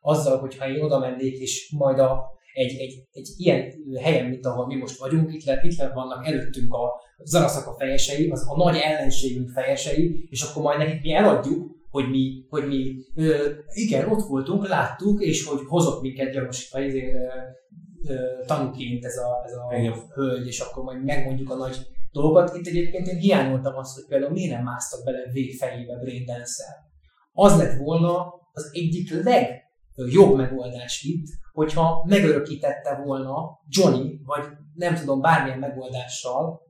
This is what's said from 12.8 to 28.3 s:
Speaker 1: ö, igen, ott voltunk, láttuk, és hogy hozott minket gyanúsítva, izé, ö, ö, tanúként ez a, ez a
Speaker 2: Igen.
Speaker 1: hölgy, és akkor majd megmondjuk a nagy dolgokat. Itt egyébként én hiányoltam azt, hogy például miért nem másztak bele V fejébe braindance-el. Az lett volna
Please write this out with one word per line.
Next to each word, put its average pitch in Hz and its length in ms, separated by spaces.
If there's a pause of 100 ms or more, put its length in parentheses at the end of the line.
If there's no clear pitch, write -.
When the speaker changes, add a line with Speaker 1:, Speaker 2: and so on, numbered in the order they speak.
Speaker 1:
ö, 156 340 (240)
igen, 214 380
ott 208 160
voltunk, 175 420
láttuk, 185 540
és 156 240
hogy 139 220
hozott 165 340
minket 135 300
gyanúsítva, 131 480
izé, 135 320
ö, 127 140 (880)
ö, 127 340
tanúként 127 580
ez - 120
a, 123 280
ez - 80
a 120 240
Speaker 2:
Igen. 117 180 (200)
Speaker 1:
hölgy, 123 320
és 120 140
akkor 127 240
majd 131 200
megmondjuk 131 460
a 127 60
nagy 131 200 (360)
dolgokat. 175 440
Itt 175 100
egyébként 175 400
én 180 120
hiányoltam 135 580
azt, 131 180
hogy - 140
például 143 240
miért 151 200
nem 120 120
másztak 123 400
bele 127 140
V 127 400
fejébe 123 380
braindance-el. 120 800 (560)
Az 185 260
lett 127 200
volna 165 560 (180)